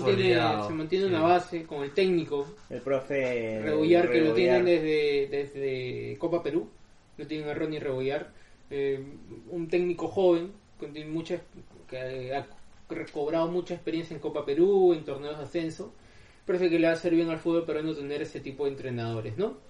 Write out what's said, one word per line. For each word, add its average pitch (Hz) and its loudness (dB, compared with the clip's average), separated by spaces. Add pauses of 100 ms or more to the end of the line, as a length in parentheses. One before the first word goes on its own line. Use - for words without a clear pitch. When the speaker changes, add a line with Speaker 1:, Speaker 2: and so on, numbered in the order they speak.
Speaker 1:
Consolidado, - 2
Speaker 2:
se 160 -4
mantiene 160 0
Speaker 1:
sí. 190 0
Speaker 2:
una 156 2
base 175 2
con 147 -6
el 139 -8
técnico. 160 2 (240)
Speaker 3:
El 123 -8
profe 127 -2
Speaker 2:
Rebollar, 160 4
que 165 4
lo 156 4
Speaker 3:
Rebollar. - -
Speaker 2:
tienen 180 4
desde, 151 2
desde 135 -4
Copa 165 -2
Perú. - -2 (480)
Lo 147 -12
tienen 151 -6
a 147 -4
Ronnie 156 -4
Rebollar. 139 -4 (380)
Eh, 139 -2 (500)
un 170 -4
técnico 175 0
joven, 180 4 (260)
con 147 -12
tiene 151 -12
mucha, 165 -4 (480)
que 131 -8
ha 139 -6 (440)
recobrado 160 -2
mucha 175 -4
experiencia 165 -6
en 147 -10
Copa 151 -6
Perú, 180 6
en 156 -2
torneos 147 -8
de 147 -10
ascenso. 160 -6 (500)
Parece 180 2
que 165 4
le 165 6
va 165 4
a - -2
hacer 170 0
bien 165 4
al 160 -4
fútbol 165 0
peruano 156 -2
tener 143 -6
ese - -10
tipo 135 -6
de 139 0
entrenadores, 113 -6
¿no? 214 -2 (140)